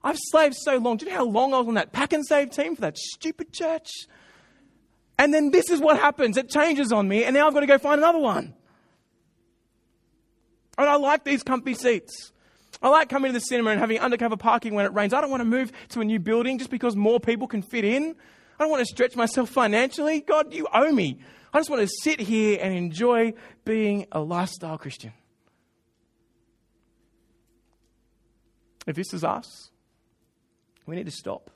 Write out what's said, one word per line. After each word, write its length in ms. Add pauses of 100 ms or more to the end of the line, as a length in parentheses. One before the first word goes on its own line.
I've 140 (120)
slaved 240
so 220
long. 200
Do 80
you 60
know 80
how 60
long 300
I 40
was 80
on 80
that 160
Pack 220
and 120
Save 260
team 260
for 60
that 140
stupid 560
church? 380 (1300)
And 160
then 160
this 200
is 100
what 180
happens. 380
It 120
changes 440
on 160
me, 160
and 100
now 140
I've 60
got 60
to 60
go 120
find 200
another 220
one. 340 (2250)
And 100
I 60
like 300
these 180
comfy 320
seats. 540 (540)
I 60
like 200
coming 200
to 100
the 60
cinema 260
and 80
having 220
undercover 360
parking 380
when 120
it 60
rains. 220
I 60
don't 100
want 120
to 20
move 260 (200)
to 100
a 40
new 140
building 400
just 120
because 260
more 240
people 260
can 160
fit 220
in. 320 (420)
I 60
don't 60
want 100
to 60
stretch 280
myself 360
financially. 680
God, 320
you 200
owe 180
me. 300 (320)
I 80
just 100
want 120
to 60 (140)
sit 160
here 420
and 140
enjoy 600 (300)
being 460
a 80
lifestyle 600
Christian. 340 (3750)
If 120
this 180
is 80
us, 480 (1120)
we 120
need 100
to 60
stop. 440